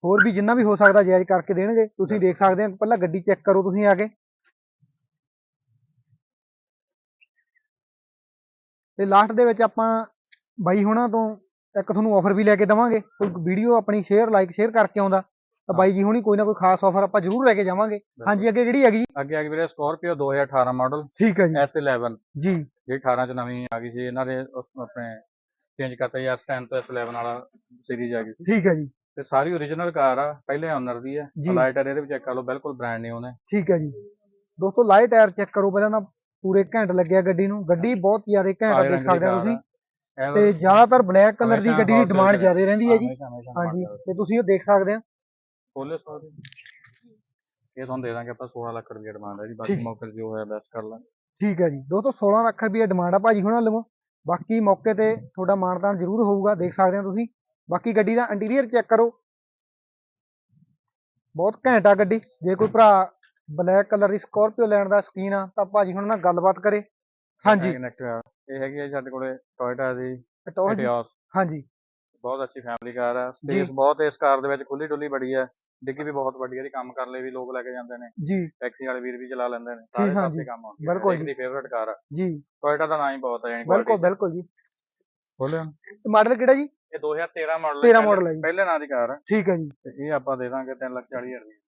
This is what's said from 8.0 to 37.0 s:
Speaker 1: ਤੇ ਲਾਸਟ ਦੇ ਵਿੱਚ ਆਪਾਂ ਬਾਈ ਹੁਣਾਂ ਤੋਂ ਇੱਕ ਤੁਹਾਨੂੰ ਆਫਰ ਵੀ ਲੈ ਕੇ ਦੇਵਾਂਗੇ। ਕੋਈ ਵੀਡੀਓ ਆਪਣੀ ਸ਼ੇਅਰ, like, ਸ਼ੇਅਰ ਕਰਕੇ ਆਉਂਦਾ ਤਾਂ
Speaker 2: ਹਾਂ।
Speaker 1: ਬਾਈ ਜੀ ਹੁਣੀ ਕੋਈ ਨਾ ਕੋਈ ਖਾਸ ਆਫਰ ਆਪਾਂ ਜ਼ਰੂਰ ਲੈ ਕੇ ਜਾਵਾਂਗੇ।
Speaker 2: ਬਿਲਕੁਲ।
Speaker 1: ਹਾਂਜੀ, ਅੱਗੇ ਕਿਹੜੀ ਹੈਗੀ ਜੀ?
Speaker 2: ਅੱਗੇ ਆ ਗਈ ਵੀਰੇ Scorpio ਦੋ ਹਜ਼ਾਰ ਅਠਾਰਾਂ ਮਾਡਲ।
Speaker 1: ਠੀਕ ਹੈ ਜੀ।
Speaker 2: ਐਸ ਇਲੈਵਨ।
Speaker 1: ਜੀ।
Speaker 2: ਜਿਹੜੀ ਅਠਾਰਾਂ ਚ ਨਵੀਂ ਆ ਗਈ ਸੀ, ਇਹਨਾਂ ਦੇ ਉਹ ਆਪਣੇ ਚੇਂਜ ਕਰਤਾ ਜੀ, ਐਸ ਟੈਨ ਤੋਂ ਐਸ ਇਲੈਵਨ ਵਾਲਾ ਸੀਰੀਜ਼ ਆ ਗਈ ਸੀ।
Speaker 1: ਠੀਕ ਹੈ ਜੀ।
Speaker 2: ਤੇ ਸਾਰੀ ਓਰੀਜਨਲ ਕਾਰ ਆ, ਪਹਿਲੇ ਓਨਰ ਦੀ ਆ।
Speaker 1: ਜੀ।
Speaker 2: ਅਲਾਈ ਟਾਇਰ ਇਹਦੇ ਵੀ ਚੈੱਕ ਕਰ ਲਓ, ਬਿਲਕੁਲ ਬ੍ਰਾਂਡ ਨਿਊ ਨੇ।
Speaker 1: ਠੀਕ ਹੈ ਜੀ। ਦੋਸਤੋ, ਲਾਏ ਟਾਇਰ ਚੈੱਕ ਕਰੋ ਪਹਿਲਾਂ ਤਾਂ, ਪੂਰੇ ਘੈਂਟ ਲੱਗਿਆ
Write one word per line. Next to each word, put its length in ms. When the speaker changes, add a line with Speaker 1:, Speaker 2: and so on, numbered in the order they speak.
Speaker 1:
ਤੇ 80
ਲਾਸਟ 260
ਦੇ 140
ਵਿੱਚ 160
ਆਪਾਂ 440
ਬਾਈ 220
ਹੁਣਾਂ 260
ਤੋਂ 280
ਇੱਕ 120
ਤੁਹਾਨੂੰ 260
ਆਫਰ 160
ਵੀ 100
ਲੈ 120
ਕੇ 100
ਦੇਵਾਂਗੇ। 340
ਕੋਈ 300
ਵੀਡੀਓ 320
ਆਪਣੀ 280
ਸ਼ੇਅਰ, 240
like, 240
ਸ਼ੇਅਰ 200
ਕਰਕੇ 280
ਆਉਂਦਾ 220
ਤਾਂ 520
Speaker 2:
ਹਾਂ। 40
Speaker 1:
ਬਾਈ 160
ਜੀ 100
ਹੁਣੀ 180
ਕੋਈ 160
ਨਾ 60
ਕੋਈ 140
ਖਾਸ 260
ਆਫਰ 200
ਆਪਾਂ 180
ਜ਼ਰੂਰ 240
ਲੈ 80
ਕੇ 100
ਜਾਵਾਂਗੇ। 320
Speaker 2:
ਬਿਲਕੁਲ। 320
Speaker 1:
ਹਾਂਜੀ, 220
ਅੱਗੇ 160
ਕਿਹੜੀ 200
ਹੈਗੀ 120
ਜੀ? 80
Speaker 2:
ਅੱਗੇ 140
ਆ 80
ਗਈ 60
ਵੀਰੇ 140
Scorpio 520
ਦੋ 180
ਹਜ਼ਾਰ 120
ਅਠਾਰਾਂ 280
ਮਾਡਲ। 340
Speaker 1:
ਠੀਕ 200
ਹੈ 80
ਜੀ। 100
Speaker 2:
ਐਸ 200
ਇਲੈਵਨ। 400
Speaker 1:
ਜੀ। 180
Speaker 2:
ਜਿਹੜੀ 440
ਅਠਾਰਾਂ 280
ਚ 40
ਨਵੀਂ 420
ਆ 60
ਗਈ 120
ਸੀ, 140
ਇਹਨਾਂ 200
ਦੇ 140
ਉਹ 420
ਆਪਣੇ 400
ਚੇਂਜ 160
ਕਰਤਾ 260
ਜੀ, 60
ਐਸ 220
ਟੈਨ 180
ਤੋਂ 120
ਐਸ 120
ਇਲੈਵਨ 240
ਵਾਲਾ 340
ਸੀਰੀਜ਼ 420
ਆ 80
ਗਈ 80
ਸੀ। 120
Speaker 1:
ਠੀਕ 240
ਹੈ 60
ਜੀ। 140
Speaker 2:
ਤੇ 80
ਸਾਰੀ 300
ਓਰੀਜਨਲ 380
ਕਾਰ 260
ਆ, 300
ਪਹਿਲੇ 240
ਓਨਰ 280
ਦੀ 180
ਆ। 60
Speaker 1:
ਜੀ। 280
Speaker 2:
ਅਲਾਈ 200
ਟਾਇਰ 160
ਇਹਦੇ 140
ਵੀ 60
ਚੈੱਕ 160
ਕਰ 100
ਲਓ, 80
ਬਿਲਕੁਲ 320
ਬ੍ਰਾਂਡ 280
ਨਿਊ 180
ਨੇ। 120
Speaker 1:
ਠੀਕ 400
ਹੈ 60
ਜੀ। 140
ਦੋਸਤੋ, 240
ਲਾਏ 240
ਟਾਇਰ 220
ਚੈੱਕ 240
ਕਰੋ 180
ਪਹਿਲਾਂ 200
ਤਾਂ, 100
ਪੂਰੇ 220
ਘੈਂਟ 280
ਲੱਗਿਆ 300